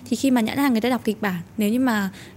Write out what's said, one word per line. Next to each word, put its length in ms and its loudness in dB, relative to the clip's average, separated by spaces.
Thì 60 0
khi 160 2
mà 100 4
nhãn 160 0
hàng 140 2
người 100 2
ta 80 0
đọc 140 0
kịch 180 -2
bản, 140 -2
nếu 120 2
như 100 0
mà 300 0